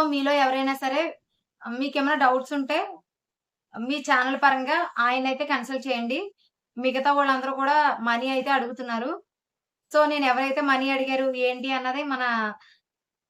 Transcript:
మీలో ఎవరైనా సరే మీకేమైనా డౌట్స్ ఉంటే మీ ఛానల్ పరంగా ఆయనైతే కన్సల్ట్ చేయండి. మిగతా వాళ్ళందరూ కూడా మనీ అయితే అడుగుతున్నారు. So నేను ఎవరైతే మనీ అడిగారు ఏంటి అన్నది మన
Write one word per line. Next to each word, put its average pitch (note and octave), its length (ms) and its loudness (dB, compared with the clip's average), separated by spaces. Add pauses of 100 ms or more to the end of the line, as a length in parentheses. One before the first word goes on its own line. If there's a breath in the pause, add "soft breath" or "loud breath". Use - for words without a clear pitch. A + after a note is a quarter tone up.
మీలో C#4+ 300 0
ఎవరైనా C4+ 400 2
సరే C4+ 260 -2 (600)
మీకేమైనా C#4 560 -2
డౌట్స్ C4 360 2
ఉంటే C#4+ 220 -2 (1000)
మీ B3+ 260 -4
ఛానల్ C4 360 2
పరంగా C4 400 2 (220)
ఆయనైతే C4 460 0
కన్సల్ట్ C4 400 -4
చేయండి. A#3+ 320 -2 (600)
మిగతా B3+ 340 0
వాళ్ళందరూ C4+ 420 2
కూడా C4+ 220 2 (260)
మనీ A#3+ 280 0
అయితే C4 220 0
అడుగుతున్నారు. A#3+ 600 -2 (800)
So D4+ 140 4
నేను D4 200 0
ఎవరైతే C4+ 360 2
మనీ C4+ 280 2
అడిగారు C4+ 380 0 (120)
ఏంటి B3 320 -2
అన్నది C4 320 -2
మన C4 200 -4 (1080 soft breath)